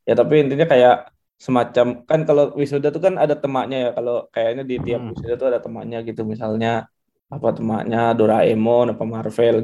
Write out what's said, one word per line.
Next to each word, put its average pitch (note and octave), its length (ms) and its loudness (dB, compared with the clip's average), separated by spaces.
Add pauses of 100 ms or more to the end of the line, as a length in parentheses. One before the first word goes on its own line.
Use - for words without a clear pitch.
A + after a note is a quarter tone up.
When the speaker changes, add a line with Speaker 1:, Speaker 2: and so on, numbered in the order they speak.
Speaker 1:
Ya, A2+ 140 0
tapi D3 320 4
intinya C#3 160 2
kayak B2+ 480 4 (240)
semacam, B2 680 0
kan D#3 180 2
kalau C#3+ 320 2
wisuda C#3+ 320 -2
tuh D#3+ 160 -4
kan F#3 160 2
ada D3 160 2
temaknya C3+ 440 -4
ya, B2 120 -2
kalau A#2+ 400 -4
kayaknya A#2+ 320 -4
di B2+ 160 -6
tiap A#2 240 -4
Speaker 2:
Hmm. A2 80 -10
Speaker 1:
wisuda A#2 240 -8
tuh B2+ 140 -2
ada A#2+ 100 0
temaknya A2+ 420 -12
gitu, A2+ 220 -8
misalnya A2+ 640 -4 (400)
apa - 240 -4
temaknya, A2+ 640 -2
Doraemon, A2+ 800 2
apa - 80 -6
Marvel A2+ 600 0